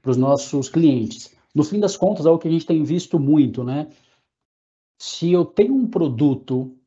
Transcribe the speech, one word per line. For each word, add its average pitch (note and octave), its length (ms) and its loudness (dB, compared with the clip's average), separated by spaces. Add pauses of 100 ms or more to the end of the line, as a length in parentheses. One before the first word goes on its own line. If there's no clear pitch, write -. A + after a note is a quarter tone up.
pros B2+ 160 0
nossos C#3 520 0
clientes. C3+ 640 0 (180)
No D3+ 100 2
fim G#3 160 -2
das G3 180 -2
contas, F#3 280 -2
é E3 40 6
o E3 100 4
que E3 80 -6
a D#3+ 40 0
gente E3 140 0
tem D#3+ 160 0
visto E3+ 380 -2
muito, C3+ 420 2
né? C#3 280 -6 (1120)
Se - 320 -2
eu F3 100 2
tenho B3 320 0
um B3+ 100 0
produto C3 880 -2 (140)